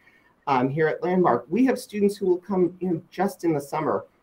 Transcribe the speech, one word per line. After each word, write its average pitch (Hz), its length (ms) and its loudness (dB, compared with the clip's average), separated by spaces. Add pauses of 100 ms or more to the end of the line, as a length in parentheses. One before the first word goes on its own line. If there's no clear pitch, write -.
(480)
um, 131 200 2
here 156 180 0
at - 160 -2
Landmark. 170 460 2
We 220 160 2
have 233 140 2
students 202 380 -2
who 196 100 -4
will 180 120 2
come, 180 400 -2
you 185 120 -4
know, 165 200 -2
just 190 340 -4
in 165 100 2
the 143 60 -2
summer 143 440 -4 (180)